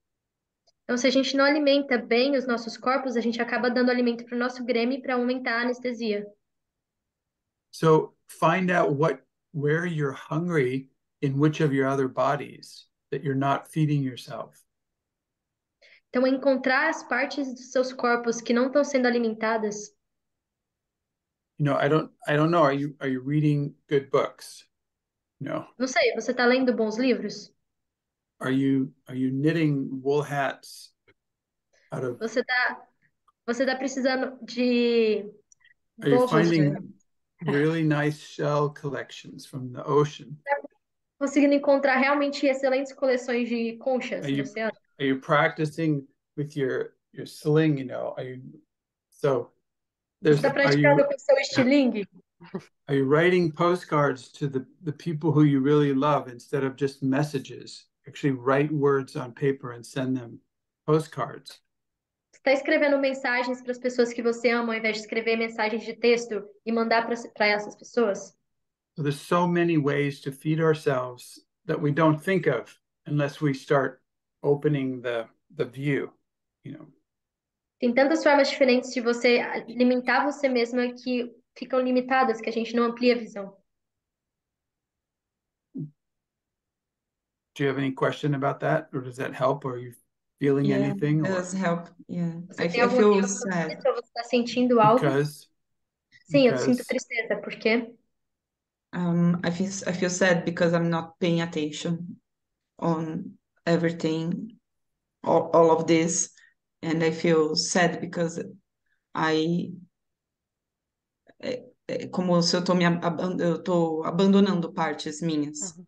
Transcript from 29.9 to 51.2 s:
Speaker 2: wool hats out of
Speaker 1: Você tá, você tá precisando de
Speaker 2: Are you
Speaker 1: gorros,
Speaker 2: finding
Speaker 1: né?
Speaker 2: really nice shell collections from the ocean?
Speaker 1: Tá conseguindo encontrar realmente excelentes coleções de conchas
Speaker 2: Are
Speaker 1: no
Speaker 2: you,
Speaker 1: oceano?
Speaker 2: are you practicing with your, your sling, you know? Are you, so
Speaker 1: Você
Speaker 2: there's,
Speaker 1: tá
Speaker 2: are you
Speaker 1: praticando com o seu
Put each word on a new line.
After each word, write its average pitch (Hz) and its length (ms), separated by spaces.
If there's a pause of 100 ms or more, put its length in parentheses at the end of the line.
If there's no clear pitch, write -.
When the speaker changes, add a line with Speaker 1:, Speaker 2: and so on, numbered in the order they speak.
Speaker 2:
wool 143 180
hats - 720 (1000)
out - 120
of 123 160
Speaker 1:
Você 233 240
tá, 247 400 (640)
você 240 200
tá 262 100
precisando 262 680
de 233 840 (760)
Speaker 2:
Are 147 80
you 247 80
Speaker 1:
gorros, 247 140
Speaker 2:
finding 160 420
Speaker 1:
né? - 60 (640)
Speaker 2:
really 156 380
nice 151 360
shell 147 500
collections 135 760
from 127 260
the 123 140
ocean? 147 580
Speaker 1:
Tá 285 160 (600)
conseguindo 285 340
encontrar 277 440
realmente 285 480
excelentes 269 480
coleções 247 540
de 226 300
conchas 240 480
Speaker 2:
Are 139 60
Speaker 1:
no 139 60
Speaker 2:
you, 139 60
Speaker 1:
oceano? 220 280 (280)
Speaker 2:
are 139 80
you 131 140
practicing 156 840 (300)
with 147 220
your, 127 380 (180)
your - 120
sling, 156 520
you 131 80
know? 120 320
Are 131 80
you, 127 160 (680)
so 131 420 (720)
Speaker 1:
Você 147 180
Speaker 2:
there's, - 20
Speaker 1:
tá 277 80
Speaker 2:
are 277 260
you 147 80
Speaker 1:
praticando 285 220
com - 100
o - 40
seu 262 180